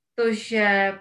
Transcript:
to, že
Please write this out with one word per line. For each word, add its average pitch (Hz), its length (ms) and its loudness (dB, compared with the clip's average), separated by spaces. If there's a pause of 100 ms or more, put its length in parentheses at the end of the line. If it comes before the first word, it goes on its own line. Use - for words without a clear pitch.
(140)
to, 226 180 0
že 202 680 0